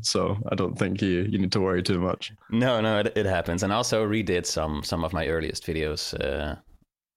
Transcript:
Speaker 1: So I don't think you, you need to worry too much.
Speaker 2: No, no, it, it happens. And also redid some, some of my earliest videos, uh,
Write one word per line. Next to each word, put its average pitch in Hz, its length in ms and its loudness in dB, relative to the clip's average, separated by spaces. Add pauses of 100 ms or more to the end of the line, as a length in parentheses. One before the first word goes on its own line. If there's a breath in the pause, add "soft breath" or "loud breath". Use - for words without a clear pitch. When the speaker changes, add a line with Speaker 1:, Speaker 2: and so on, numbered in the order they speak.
Speaker 1:
So 95 380 0 (120)
I - 40 0
don't 92 240 -2
think 95 240 0
you, 95 280 2
you 107 80 0
need 95 140 0
to 104 80 2
worry 92 220 2
too 90 180 2
much. 90 320 -2 (160)
Speaker 2:
No, 120 320 2
no, 107 200 2
it, 110 140 0
it 107 120 2
happens. 90 360 0
And 98 120 2
also 113 340 2
redid 95 380 0
some, 78 360 -2
some 82 220 -2
of 80 80 -2
my 80 140 0
earliest 80 400 -2
videos, 78 520 -2
uh, 73 380 -2 (600)